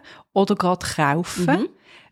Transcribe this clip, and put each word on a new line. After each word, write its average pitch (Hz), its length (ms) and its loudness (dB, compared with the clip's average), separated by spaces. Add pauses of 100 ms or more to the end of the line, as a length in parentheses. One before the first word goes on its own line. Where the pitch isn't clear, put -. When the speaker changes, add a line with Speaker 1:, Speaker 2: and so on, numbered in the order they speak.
(320)
Speaker 1:
oder 202 240 2
gerade 180 300 0
kaufen. 165 600 -2
Speaker 2:
Mhm. 262 220 2 (440)